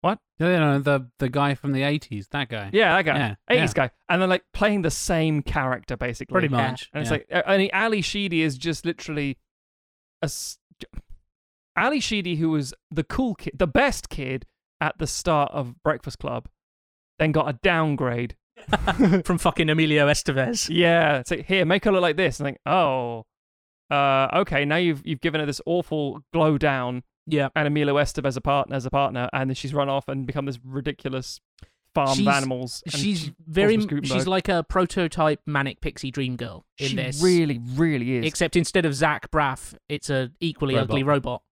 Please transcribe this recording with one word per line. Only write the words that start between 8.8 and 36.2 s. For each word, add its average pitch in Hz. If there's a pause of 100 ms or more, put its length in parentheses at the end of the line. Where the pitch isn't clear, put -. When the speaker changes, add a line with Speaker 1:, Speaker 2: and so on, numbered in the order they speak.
Speaker 1:
literally 147 (840)
a 156
s-, - (1160)
Ally 262
Sheedy, 185
who 160
was 147 (200)
the 156
cool 247
kid, -
the 185
best 240
kid 131 (340)
at 156
the 156
start 151
of 123
Breakfast -
Club, 120 (680)
then 156
got 147
a 143
downgrade. 135 (320)
Speaker 3:
<laughs> 180
From 175
fucking 165
Emilio 151
Estevez. 143
Speaker 1:
Yeah, 170
it's 123
like, 170
"Here, 185
make 180
her 208
look 185
like 160
this." 165
And 143
like, 131
"Oh." 131 (640)
Uh, 139 (100)
okay, 147
now 147
you've, 170
you've 151
given 156
her 147
this 143
awful 156
glow 156
down 127 (240)
Speaker 3:
Yeah. 143
Speaker 1:
and 151
Emilio 147
Estevez 139
a 131
partner, 143
as 127
a 131
partner, 135
and 131
then 131
she's 139
run 143
off 135
and 135
become 139
this 123
ridiculous 131 (540)
farm 135
Speaker 3:
She's, -
Speaker 1:
of 139
animals. 131
And 151
Speaker 3:
she's 175
Speaker 1:
she 151 (120)
Speaker 3:
very 196
Speaker 1:
falls 214
Speaker 3:
m-, 202
Speaker 1:
for 151
Gutenberg. 135
Speaker 3:
she's 131
like 185
a 175
prototype 165
manic 139
pixie 143
dream 127